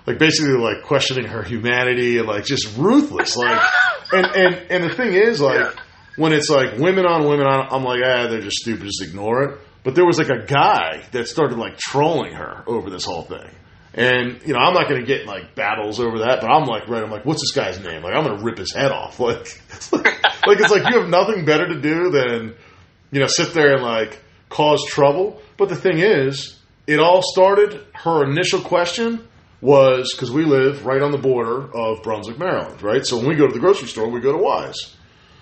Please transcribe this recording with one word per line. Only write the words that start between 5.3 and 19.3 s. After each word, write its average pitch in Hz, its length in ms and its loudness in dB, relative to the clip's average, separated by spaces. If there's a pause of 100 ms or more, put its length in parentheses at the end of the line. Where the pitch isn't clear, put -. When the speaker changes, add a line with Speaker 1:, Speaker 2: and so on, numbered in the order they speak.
Speaker 1:
like, 131 180 2
Speaker 2:
Yeah. 123 120 -2 (460)
Speaker 1:
when 156 160 2
it's, 151 180 2
like, 131 280 2
women 185 280 2
on 165 200 2
women 143 200 2
on, 135 240 2
I'm 131 140 -2
like, 123 200 -2
"Ah, 123 240 2
they're 113 120 -4
just 101 180 -8
stupid, 107 260 -6
just 95 180 -8
ignore 101 420 -2
it." 139 140 -6 (260)
But 131 120 -4
there 180 100 6
was, 170 120 2
like, 143 100 0
a 117 180 -2
guy 139 640 2
that 120 180 -4
started, 135 300 -2
like, 98 180 -10
trolling 139 580 -2
her - 340 -14
over 104 200 -6
this 90 160 -10
whole 87 180 -6
thing. - 260 -14 (460)
And, 123 520 0
you 147 60 -2
know, 123 80 0
I'm 160 140 4
not 160 140 2
gonna 127 160 -2
get 123 180 -2
in, 107 40 -16
like, 95 300 -14
battles 107 420 -4
over 113 220 -2
that, 120 200 2
but 113 80 -4
I'm 135 180 4
like, 104 220 -4
right, 113 140 -4
I'm 107 80 -8
like, 107 140 -10
"What's 156 180 -2
this - 100 -4
guy's 98 280 -4
name? 82 220 -10
Like, 92 120 -6
I'm 151 100 0
gonna 104 180 -8
rip 113 160 -6
his 92 140 -10
head 135 200 0
off." - 280 -10
<laughs> 120 80 0
Like, - 320 -6 (840)